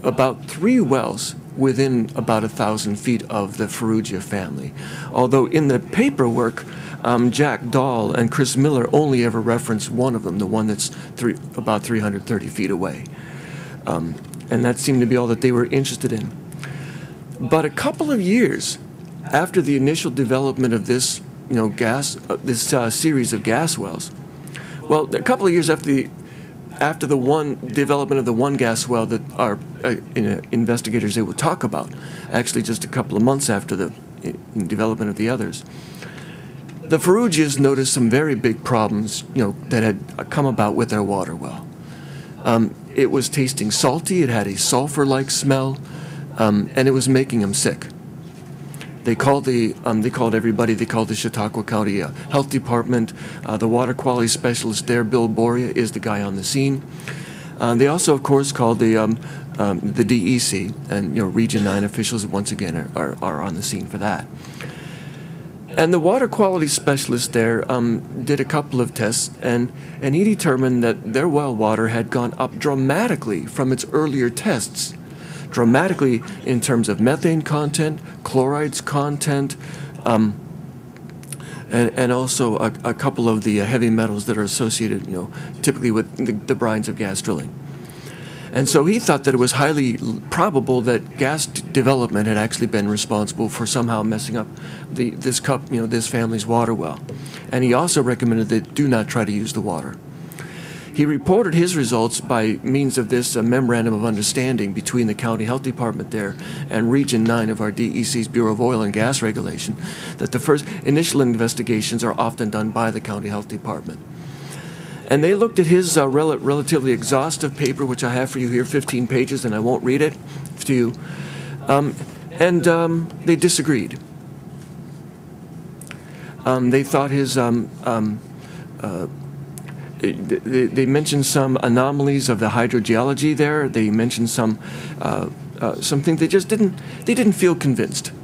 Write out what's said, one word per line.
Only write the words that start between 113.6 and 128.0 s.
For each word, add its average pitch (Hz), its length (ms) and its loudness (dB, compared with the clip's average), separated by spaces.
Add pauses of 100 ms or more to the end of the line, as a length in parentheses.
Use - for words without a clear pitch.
And 143 140 4
they 185 120 6
looked 220 240 2
at 170 80 6
his, 175 300 6
uh, 139 100 6
rel-, 147 300 2
relatively 139 540 2
exhaustive 139 640 0
paper, 143 300 0
which 123 180 -2
I 123 100 0
have 131 180 0
for 135 80 -6
you 127 100 0
here, 123 160 2
fifteen 131 420 0
pages, 131 380 0
and 110 80 0
I 107 60 0
won't 117 240 0
read 135 180 4
it 156 160 2 (440)
to 139 120 0
you. 120 200 2 (720)
Um, 143 280 4 (360)
and, 175 360 4
um, 165 400 2 (160)
they 170 120 4
disagreed. 151 640 0 (2500)
Um, 127 280 2
they 135 120 6
thought 139 280 2
his, 135 260 0
um, 120 320 2 (140)
um, 110 360 0 (640)